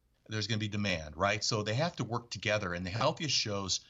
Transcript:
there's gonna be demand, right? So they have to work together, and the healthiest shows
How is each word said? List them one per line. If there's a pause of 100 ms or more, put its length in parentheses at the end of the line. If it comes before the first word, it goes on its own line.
(280)
there's
gonna
be
demand,
right?
So
they
have
to
work
together,
and
the
healthiest
shows